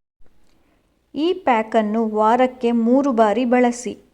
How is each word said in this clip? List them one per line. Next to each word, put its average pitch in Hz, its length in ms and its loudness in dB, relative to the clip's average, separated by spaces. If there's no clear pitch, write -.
ಈ 330 180 -2
ಪ್ಯಾಕ್ 226 420 -2
ಅನ್ನು 220 340 -2
ವಾರಕ್ಕೆ 233 640 0
ಮೂರು 247 400 2
ಬಾರಿ 226 340 2
ಬಳಸಿ. 240 520 0